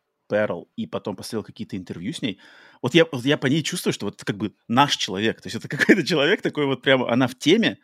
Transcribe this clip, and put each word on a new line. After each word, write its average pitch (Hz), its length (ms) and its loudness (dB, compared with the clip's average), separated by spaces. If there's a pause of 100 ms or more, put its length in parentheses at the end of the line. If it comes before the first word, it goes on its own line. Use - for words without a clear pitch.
(300)
"Перл", 101 480 0
и 110 100 -6
потом - 300 -6
посмотрел 101 260 -6
какие-то - 340 -10
интервью 90 360 -8
с - 100 -10
ней, 101 160 -6 (420)
вот 135 140 0
я, 165 160 2
вот 120 140 -8
я 143 120 0
по 147 100 -4
ней 147 160 0
чувствую, - 300 -6
что - 140 -8
вот - 80 -8
это - 100 -16
как 107 120 -6
бы 104 180 -8 (140)
наш 143 280 4
человек. 104 440 -2
То - 80 -14
есть 104 80 -8
это 135 120 -10
<laughs> 147 80 -6
какой-то 196 300 4
человек 160 360 2
такой 147 240 -2
вот 135 160 -2
прямо, 131 280 4
она 123 160 4
в 127 100 -6
теме, 170 460 4